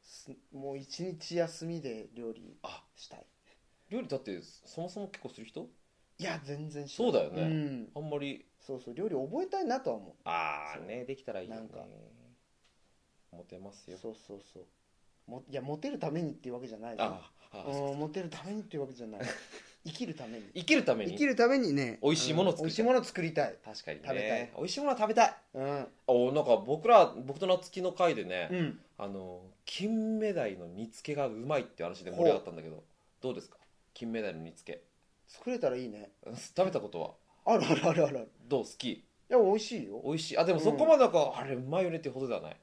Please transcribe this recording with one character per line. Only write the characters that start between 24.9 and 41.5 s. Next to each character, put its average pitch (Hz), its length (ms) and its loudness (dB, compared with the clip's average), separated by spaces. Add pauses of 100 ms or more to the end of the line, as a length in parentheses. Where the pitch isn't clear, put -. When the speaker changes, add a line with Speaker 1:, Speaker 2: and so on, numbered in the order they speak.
Speaker 2:
は 247 60 0
食 214 100 2
べ 220 60 0
た 233 120 8
い。 - 100 0 (180)
Speaker 1:
う 131 100 -4
ん。 139 240 -4 (200)
Speaker 2:
お、 123 240 6
な 151 100 4
ん - 20 2
か 120 120 8
僕 131 320 0
ら、 208 180 12
僕 139 320 -8
と 190 80 -4
夏 185 240 0
希 185 120 -6
の 185 100 0
会 170 240 4
で 107 80 -4
ね、 90 260 -4
Speaker 1:
う 180 60 -2
ん。 160 240 -2 (180)
Speaker 2:
あ 101 80 -6
の、 92 360 -10 (220)
金 220 540 -2
目 214 140 0
鯛 113 240 -2
の 87 100 -12
煮 98 220 -10
付 - 240 -10
け 143 40 -2
が 139 120 0
う - 20 -2
ま 127 280 -2
い 123 40 0
っ - 40 -6
て - 180 -10
話 87 200 -8
で 92 60 -8
盛 - 80 -8
り 170 60 4
上 151 80 8
が 98 80 4
っ - 40 -16
た 90 60 -10
ん 85 60 -12
だ 80 60 -12
け 80 60 -12
ど、 78 80 -14
Speaker 1:
ほ - 40 -16
う。 - 40 -20 (360)
Speaker 2:
ど 127 120 -2
う - 20 -4
で 95 80 -8
す - 80 -20
か？ - 80 -20 (360)
金 117 160 -8
目 113 120 -2
鯛 95 100 -4
の 80 80 -10
煮 82 120 -12
付 - 200 -14
け。 - 100 -12 (460)
Speaker 1:
作 - 220 -10
れ 247 100 -4
た 139 100 2
ら 123 60 -2
い 127 100 -6
い - 20 -8
ね。 104 220 -14 (120)
Speaker 2:
<laughs> 117 120 -12
食 - 300 0
べ 185 80 2
た - 80 0
こ 104 80 -10
と 85 120 -8
は？ - 140 -6 (300)
Speaker 1:
あ 226 120 6
る - 80 4
あ 156 120 6
る - 100 2
あ 165 60 6
る 160 140 6
あ 139 40 0
る。 120 180 -6 (200)
Speaker 2:
ど 127 140 2
う？ - 20 -4
好 - 60 -12
き？ - 200 -6
Speaker 1:
い - 140 -8 (240)
や、 247 100 6
美 196 140 8
味 214 80 4
し 208 240 -6
い - 20 -8
よ。 104 180 -10
Speaker 2:
美 147 100 0
味 165 40 0
し - 140 -6
い。 - 60 2
あ、 165 60 6
で 185 80 6
も 160 60 4
そ 180 140 4
こ 294 120 4
ま 320 120 10
で 262 80 8
な 180 60 6
ん - 20 -4
か、 156 140 6
Speaker 1:
う - 20 0
ん。 - 80 -4
Speaker 2:
あ 123 80 -6
れ、 135 100 -4